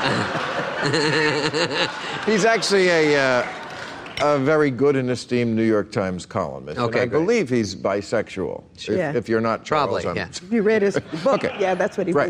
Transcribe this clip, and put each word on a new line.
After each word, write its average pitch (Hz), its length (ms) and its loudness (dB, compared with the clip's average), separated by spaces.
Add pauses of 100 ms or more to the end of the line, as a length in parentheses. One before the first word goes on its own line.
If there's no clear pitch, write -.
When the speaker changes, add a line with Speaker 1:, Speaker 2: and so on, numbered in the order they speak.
(840)
Speaker 1:
<laughs> 151 1400 0
Speaker 2:
he's 202 180 4
actually 196 440 4
a, 156 280 4 (240)
uh, - 60 -2 (760)
a 147 180 4
very 151 320 4
good 135 260 4
and 127 140 0
esteemed 120 460 0
New 113 80 2
York 107 260 2
Times 92 360 -2
columnist. 71 520 -6
Speaker 1:
Okay, 117 240 0
Speaker 2:
And - 0 -
I 123 40 0
Speaker 1:
great. 127 200 0
Speaker 2:
believe 214 220 2
he's 110 260 0
bisexual. 98 880 -4 (140)
If, - 120 -10
Speaker 3:
Yeah. 143 260 -2
Speaker 2:
if 117 140 -2
you're 113 120 2
not 113 240 -2
Charles, 104 400 0
Speaker 1:
Probably, 92 60 -4
Speaker 2:
I'm 85 60 -4
Speaker 1:
yeah. 92 120 -6
Speaker 3:
If 180 240 -14
you 226 100 2
read 214 200 2
his 202 160 0 (240)
book, 240 220 2
Speaker 2:
Okay. - 140 -4
Speaker 3:
yeah, 185 160 0
that's 185 240 -2
what 190 80 -2
he 165 60 0
Speaker 2:
Right. 139 180 2